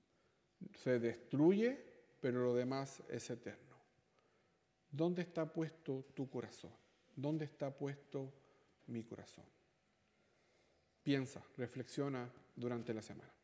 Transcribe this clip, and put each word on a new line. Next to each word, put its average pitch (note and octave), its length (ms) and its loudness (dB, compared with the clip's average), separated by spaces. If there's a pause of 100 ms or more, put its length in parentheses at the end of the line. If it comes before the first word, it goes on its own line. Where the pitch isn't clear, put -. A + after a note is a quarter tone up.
(720)
se B2+ 240 4
destruye, F3 800 4 (420)
pero B2 240 2
lo B2 120 6
demás C3 540 0
es A#2+ 200 -4
eterno". - 400 -8 (1200)
¿Dónde F3 300 2
está E3 240 -2
puesto D#3 580 -4 (120)
tu C3 120 -2
corazón? A#2 440 -8 (440)
¿Dónde D3+ 300 0
está C#3+ 240 -4
puesto C#3 640 -6 (560)
mi A#2 160 -4
corazón? - 400 -14 (1600)
Piensa, C3+ 400 2 (140)
reflexiona B2+ 720 -4 (280)
durante A#2+ 380 -2
la G#2+ 80 -4
semana. - 280 -14 (140)